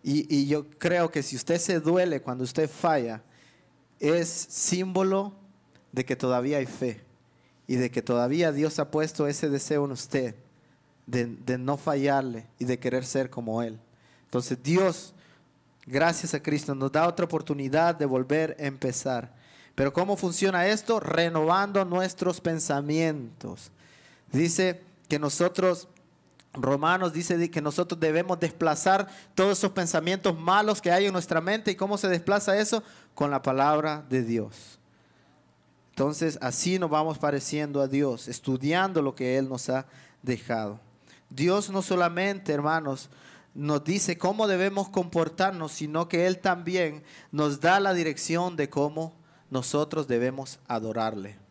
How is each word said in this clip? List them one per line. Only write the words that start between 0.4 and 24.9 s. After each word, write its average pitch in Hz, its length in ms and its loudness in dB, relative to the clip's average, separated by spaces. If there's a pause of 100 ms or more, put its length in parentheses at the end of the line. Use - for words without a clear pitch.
yo 147 220 0 (100)
creo 170 340 2
que 143 100 -2
si 131 140 -6
usted 165 220 0
se 170 200 0
duele 165 440 2
cuando 127 200 -6
usted 151 260 -2
falla, 123 540 0 (800)
es 165 280 2
símbolo 190 1040 0 (600)
de 127 120 -2
que 127 120 -2
todavía 127 420 0
hay 131 80 -2
fe 117 380 -6 (640)
y 127 80 0
de 123 160 2
que 120 100 -2
todavía 135 480 2
Dios 151 300 0
ha 147 100 -2
puesto 156 380 0
ese 147 200 -2
deseo 143 360 0
en 139 80 -4
usted 123 420 -2 (720)
de, 120 200 0
de 127 300 -4
no 131 200 -2
fallarle 135 720 0 (100)
y 123 60 -4
de 123 160 -2
querer 131 240 0
ser 127 260 -2
como 117 320 -4
Él. 110 160 -8 (460)
Entonces 123 360 -4
Dios, 170 540 0 (720)
gracias 160 480 2
a 143 80 -4
Cristo, 147 320 -2
nos 135 160 -2
da 160 160 4
otra 175 200 0
oportunidad 156 680 0
de 151 120 -2
volver 139 520 0
a 151 60 -8
empezar. 131 720 -4 (400)
Pero 135 160 2
¿cómo 190 240 0
funciona 185 500 0
esto? 214 320 0
Renovando 170 840 2
nuestros 180 560 -2
pensamientos. 151 1300 -2 (640)
Dice 175 480 2 (280)